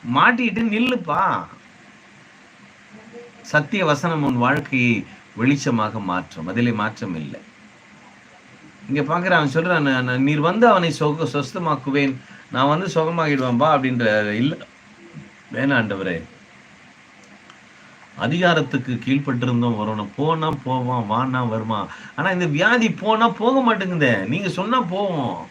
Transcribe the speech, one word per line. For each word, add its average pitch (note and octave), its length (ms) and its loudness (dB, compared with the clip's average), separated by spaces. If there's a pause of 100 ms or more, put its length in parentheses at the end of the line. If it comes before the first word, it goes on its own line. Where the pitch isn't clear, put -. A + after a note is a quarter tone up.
(160)
மாட்டிட்டு A3+ 480 4
நில்லுப்பா. F#3+ 800 0 (2000)
சத்திய D#3+ 440 0
வசனம் D#3 380 0
உன் C3 140 0
வாழ்க்கையை B2 680 0 (340)
வெளிச்சமாக A#2 640 0
மாற்றும், F2 460 -6
அதிலே A#2 240 0
மாற்றம் G#2 440 -4
இல்லை. D2 240 -10 (1500)
இங்க C#3+ 120 0
பாக்குற F3 280 -2
அவன் D3+ 240 2
சொல்றான், E3 280 0
"நான், C3 220 0
நான், B2+ 200 0
நீர் D3 180 2
வந்து G#3 260 4
அவனை F3 320 4
சொக-, D3 340 0
சொஸ்தமாக்குவேன், C#3+ 840 -2 (360)
நான் C3 160 2
வந்து D#3+ 180 0
சுகமாகிடுவான்பா" D3+ 920 2
அப்படின்ற A2 540 2
இல்ல. C3+ 260 0 (960)
வேணாம் B2+ 300 2
ஆண்டவரே. F#2+ 400 -4 (1900)
அதிகாரத்துக்கு C#3+ 880 0
கீழ்ப்பட்டிருந்தோம் A#2+ 760 0
வரணும். G#2+ 360 -4
போனா D#3+ 360 0
போவான், B2+ 840 -2
வானா B2 120 0
வருமா. A2 400 -4 (280)
ஆனா F3+ 160 -2
இந்த F3+ 140 0
வியாதி G#3 440 2
போனா A3 400 0
போக A#3 460 2
மாட்டேங்குதே. D3 520 0
நீங்க F3+ 220 -2
சொன்னா A3+ 320 0
போவோம். E3 680 -4